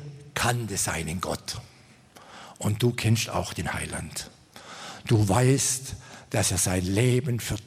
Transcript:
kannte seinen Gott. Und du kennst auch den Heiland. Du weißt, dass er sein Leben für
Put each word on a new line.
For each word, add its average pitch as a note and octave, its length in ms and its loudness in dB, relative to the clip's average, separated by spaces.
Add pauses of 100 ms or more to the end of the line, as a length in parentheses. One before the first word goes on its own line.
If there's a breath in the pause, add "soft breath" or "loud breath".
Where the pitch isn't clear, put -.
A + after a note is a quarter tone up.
(320)
kannte A#2 460 -2
seinen E2 420 -2
Gott. - 400 -6 (1000 loud breath)
Und G#2+ 240 -2
du A#2+ 100 6
kennst A2 360 2
auch - 240 -2
den - 220 -4
Heiland. D#2 560 -8 (760 loud breath)
Du G#2+ 220 6
weißt, B2+ 680 4 (340 loud breath)
dass G2+ 200 2
er F2+ 80 0
sein F#2 260 2
Leben A#2+ 560 2
für - 160 -4 (100)